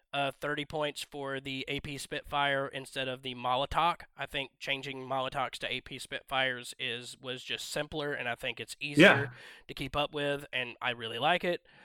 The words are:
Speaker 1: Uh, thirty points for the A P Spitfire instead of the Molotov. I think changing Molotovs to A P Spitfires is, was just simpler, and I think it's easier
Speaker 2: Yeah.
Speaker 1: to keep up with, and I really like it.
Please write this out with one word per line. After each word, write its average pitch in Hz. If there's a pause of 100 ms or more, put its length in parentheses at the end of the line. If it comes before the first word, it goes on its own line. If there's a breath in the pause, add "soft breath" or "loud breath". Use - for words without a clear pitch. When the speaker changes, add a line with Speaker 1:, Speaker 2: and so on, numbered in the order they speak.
(120)
Speaker 1:
Uh, 139
thirty 147
points 147
for 135
the 135
A 139
P 143
Spitfire 143
instead 135
of 127
the 131
Molotov. 139 (200)
I 139
think 139
changing 135 (100)
Molotovs 131
to -
A 127
P 135
Spitfires 131
is, 123
was 127
just -
simpler, 147
and 123
I 120
think 123
it's -
easier 147
Speaker 2:
Yeah. 143 (400 loud breath)
Speaker 1:
to 135
keep 143
up 147
with, 143
and 123
I 123
really 117
like 165
it. 175 (220 soft breath)